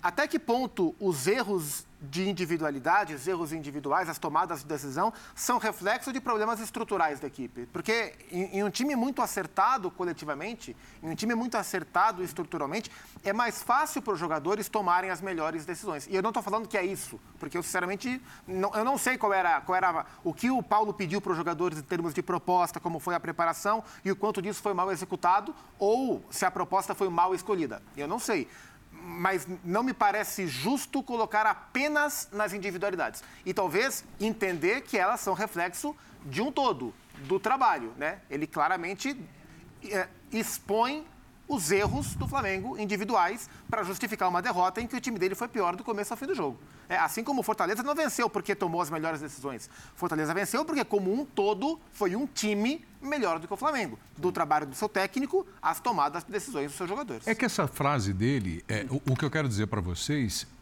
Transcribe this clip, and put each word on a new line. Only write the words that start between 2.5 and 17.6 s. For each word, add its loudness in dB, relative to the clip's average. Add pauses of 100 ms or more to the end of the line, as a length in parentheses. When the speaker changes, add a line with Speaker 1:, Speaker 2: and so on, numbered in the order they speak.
Speaker 1:
os -6
erros -2
individuais, -2
as -6
tomadas 6
de -16
decisão, 0 (240)
são 4
reflexo 0
de -2
problemas 2
estruturais 0
da -6
equipe? -10
Porque 0 (160)
em, -2
em 2
um 0
time 0
muito 0
acertado 2
coletivamente, -6 (240)
em -8
um -4
time 0
muito -2
acertado 0
estruturalmente, -4 (320)
é 0
mais 0
fácil 2
para -2
os -4
jogadores 0
tomarem 2
as -4
melhores -4
decisões. -6
E -2
eu 2
não 0
tô -2
falando -2
que -4
é 2
isso, -6 (180)
porque -8
eu, -2